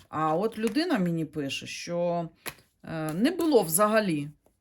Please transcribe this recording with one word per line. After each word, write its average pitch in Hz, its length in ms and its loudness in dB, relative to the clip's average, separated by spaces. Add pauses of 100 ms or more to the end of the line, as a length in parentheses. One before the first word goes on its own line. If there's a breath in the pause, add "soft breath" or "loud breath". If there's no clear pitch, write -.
А 156 260 0
от 220 220 -2
людина 233 420 0
мені 170 260 0
пише, 143 420 -6
що, 170 640 -4 (540 loud breath)
е, 156 300 -6
не 233 180 2
було 320 320 4
взагалі. 180 680 2 (320)